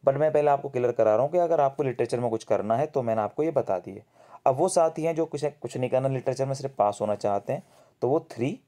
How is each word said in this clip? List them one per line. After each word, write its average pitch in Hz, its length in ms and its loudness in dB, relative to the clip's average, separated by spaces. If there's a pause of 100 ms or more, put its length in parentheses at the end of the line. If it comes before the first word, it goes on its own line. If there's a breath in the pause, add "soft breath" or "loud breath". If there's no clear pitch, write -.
but 135 120 4
मैं 151 160 2
पहले 147 180 4
आपको 139 180 0
क्लियर 123 240 0
करा 107 220 4
रहा 113 80 4
हूँ 147 100 0
कि 180 60 2
अगर 165 220 2
आपको 139 220 0
लिटरेचर 123 380 -2
में 120 100 -2
कुछ 110 140 -4
करना 104 320 0
है 143 100 0
तो 143 160 -2
मैंने 113 200 0
आपको 104 200 -4
ये 160 80 0
बता 120 280 0
दी 90 120 -10
है। 98 140 -16 (420 loud breath)
अब 131 100 4
वो 175 120 2
साथी 160 340 2
हैं 165 120 -2
जो 160 120 0
कुछ, 147 180 -8
कुछ 143 320 -8
नहीं 127 140 -2
करना 131 180 0
लिटरेचर 131 380 -2
में, 135 80 -4
सिर्फ 135 220 -10
पास 104 240 0
होना 104 140 -2
चाहते 101 380 -2
हैं, 160 100 -6 (400 soft breath)
तो 123 60 0
वो 151 120 2 (100)
थ्री 135 380 -4